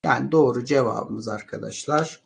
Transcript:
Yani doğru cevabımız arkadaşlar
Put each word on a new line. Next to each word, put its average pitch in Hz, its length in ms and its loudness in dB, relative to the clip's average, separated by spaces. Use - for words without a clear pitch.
Yani 135 280 0
doğru 123 320 4
cevabımız 110 640 0
arkadaşlar - 960 -4